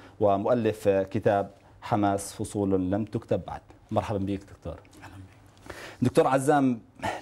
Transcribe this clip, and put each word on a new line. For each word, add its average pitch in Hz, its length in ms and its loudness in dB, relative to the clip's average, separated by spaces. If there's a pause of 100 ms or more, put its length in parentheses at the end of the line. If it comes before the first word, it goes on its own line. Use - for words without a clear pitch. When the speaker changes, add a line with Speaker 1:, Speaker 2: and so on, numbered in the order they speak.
(200)
Speaker 1:
ومؤلف 107 680 2
كتاب 101 640 2 (320)
حماس 101 500 0
فصول 95 580 -2
لم 104 140 -2
تكتب 107 420 -4
بعد. - 140 -10 (300)
مرحبا 107 280 -2
بك 98 220 -4
دكتور. - 400 -16 (220)
Speaker 2:
أهلا 95 120 -20
بك. - 600 -20 (280)
Speaker 1:
دكتور 151 240 4
عزام، 135 540 2 (420)